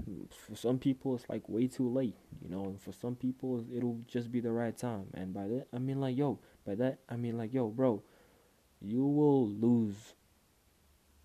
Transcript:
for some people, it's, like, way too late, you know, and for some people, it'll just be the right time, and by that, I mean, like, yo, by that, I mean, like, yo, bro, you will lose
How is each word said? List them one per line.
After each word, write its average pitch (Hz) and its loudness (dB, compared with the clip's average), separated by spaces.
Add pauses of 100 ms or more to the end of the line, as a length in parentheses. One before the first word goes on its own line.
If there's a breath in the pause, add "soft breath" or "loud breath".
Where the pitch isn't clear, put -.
(480)
for 107 -12
some 123 0
people, 131 0
it's, 120 -8
like, 113 -6
way 117 2
too 123 0
late, 120 0 (260)
you 85 -12
know, 95 -6
and 98 -8
for 95 -16
some 123 -6
people, 127 -2 (120)
it'll 120 -2
just 120 -4
be 123 0
the 117 0
right 113 0
time, 110 -4
and 92 -6
by 98 -6
that, 127 -2
I 123 -4
mean, 135 -2
like, 127 0
yo, 135 0 (260 soft breath)
by 101 -4
that, 127 0
I 120 -8
mean, 117 -2
like, 113 -6
yo, 127 2
bro, 113 2 (800 soft breath)
you 117 0
will 143 6
lose 107 2 (1080)